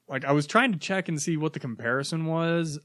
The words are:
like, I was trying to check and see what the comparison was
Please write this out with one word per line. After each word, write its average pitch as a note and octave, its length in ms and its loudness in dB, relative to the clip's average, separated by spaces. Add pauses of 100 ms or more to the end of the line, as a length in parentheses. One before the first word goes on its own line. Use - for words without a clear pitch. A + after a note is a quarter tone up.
like, C3+ 180 -6
I C#3 60 2
was D3 160 4
trying B3 260 4
to E3 60 -2
check F#3+ 300 -2
and D3+ 120 -2
see E3 160 0
what D3+ 160 0
the D3+ 60 -6
comparison C3+ 640 -2
was E3 600 0